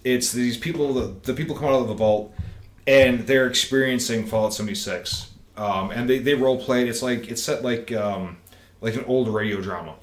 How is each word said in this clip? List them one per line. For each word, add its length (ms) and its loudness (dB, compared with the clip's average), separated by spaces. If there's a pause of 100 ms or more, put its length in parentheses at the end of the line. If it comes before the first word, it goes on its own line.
it's 280 2
these 280 0
people, 340 -2
the, 300 -2
the 100 -2
people 220 -4
come 140 -2
out 120 4
of 60 -2
the 80 -4
vault, 360 2 (540)
and 360 6
they're 260 2
experiencing 800 0
Fallout 260 0
seventy-six. 760 -6 (260)
Um, 320 -2
and 180 -4
they, 120 4
they 160 2
role 260 2
play 220 2
it. 40 2
It's 140 -6
like, 300 -2
it's 100 -6
set 220 -2
like, 300 -4
um, 440 -4 (440)
like 140 -2
an 120 -6
old 200 2
radio 320 -2
drama. 420 -8